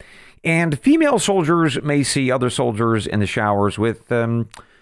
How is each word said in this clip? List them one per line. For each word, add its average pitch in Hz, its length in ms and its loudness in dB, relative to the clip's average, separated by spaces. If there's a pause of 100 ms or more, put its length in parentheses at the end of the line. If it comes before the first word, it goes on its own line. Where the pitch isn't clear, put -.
(440)
and 165 340 0
female 285 400 2
soldiers 165 640 0
may 147 200 0
see 131 280 -2
other 123 200 0
soldiers 113 560 0
in 104 140 -2
the 101 60 0
showers 101 520 0
with, 110 340 -4
um, 117 380 -2 (320)